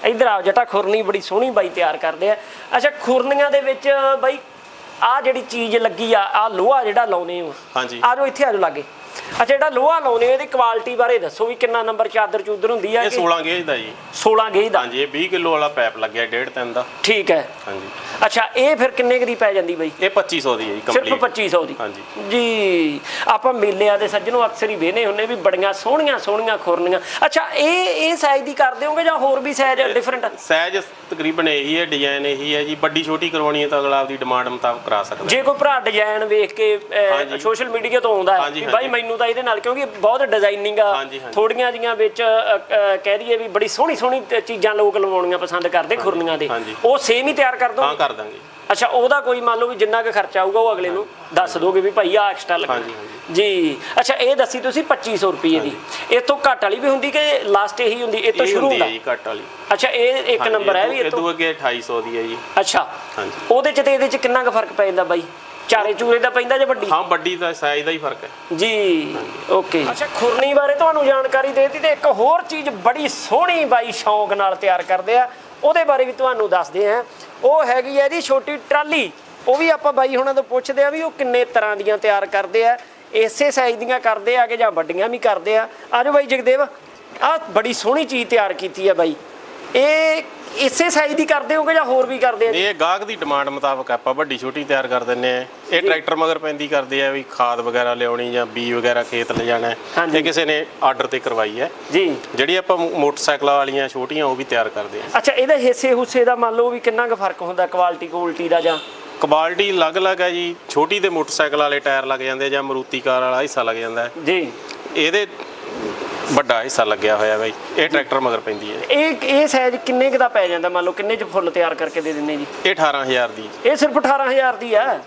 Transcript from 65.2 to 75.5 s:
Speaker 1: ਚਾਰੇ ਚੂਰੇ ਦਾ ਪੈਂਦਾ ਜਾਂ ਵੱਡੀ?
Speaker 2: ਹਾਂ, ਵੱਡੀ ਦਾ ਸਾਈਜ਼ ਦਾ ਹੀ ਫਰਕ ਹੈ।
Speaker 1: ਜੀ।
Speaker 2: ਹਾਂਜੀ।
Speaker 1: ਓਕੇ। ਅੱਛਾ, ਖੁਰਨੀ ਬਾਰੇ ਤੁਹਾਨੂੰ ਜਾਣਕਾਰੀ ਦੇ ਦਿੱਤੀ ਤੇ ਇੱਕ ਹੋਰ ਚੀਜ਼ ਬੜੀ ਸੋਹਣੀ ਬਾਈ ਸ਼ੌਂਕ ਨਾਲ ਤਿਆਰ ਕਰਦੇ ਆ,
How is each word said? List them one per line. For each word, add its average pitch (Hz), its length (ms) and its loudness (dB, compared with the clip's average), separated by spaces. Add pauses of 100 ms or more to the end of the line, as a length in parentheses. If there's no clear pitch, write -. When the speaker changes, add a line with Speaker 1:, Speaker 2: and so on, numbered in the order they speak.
Speaker 1:
ਚਾਰੇ 214 260 2
ਚੂਰੇ 233 260 2
ਦਾ 247 100 2
ਪੈਂਦਾ 247 280 0
ਜਾਂ 269 100 2
ਵੱਡੀ? 208 240 -2
Speaker 2:
ਹਾਂ, 156 120 2
ਵੱਡੀ 170 320 -2
ਦਾ 170 180 -4
ਸਾਈਜ਼ 147 320 -2
ਦਾ 160 60 -2
ਹੀ 165 60 -4
ਫਰਕ 147 260 -6
ਹੈ। - 60 -12 (240)
Speaker 1:
ਜੀ। 180 640 0
Speaker 2:
ਹਾਂਜੀ। - 380 -6
Speaker 1:
ਓਕੇ। 185 380 0
ਅੱਛਾ, 285 240 -4
ਖੁਰਨੀ 262 380 2
ਬਾਰੇ 285 220 4
ਤੁਹਾਨੂੰ 311 300 2
ਜਾਣਕਾਰੀ 269 420 2
ਦੇ 269 140 2
ਦਿੱਤੀ 277 180 2
ਤੇ 311 80 0
ਇੱਕ 294 180 2
ਹੋਰ 277 360 4
ਚੀਜ਼ 311 280 -6
ਬੜੀ 247 380 -2
ਸੋਹਣੀ 330 580 0
ਬਾਈ 233 260 2
ਸ਼ੌਂਕ 208 420 0
ਨਾਲ 196 220 0
ਤਿਆਰ 185 280 0
ਕਰਦੇ 185 340 0
ਆ, 247 120 2 (340)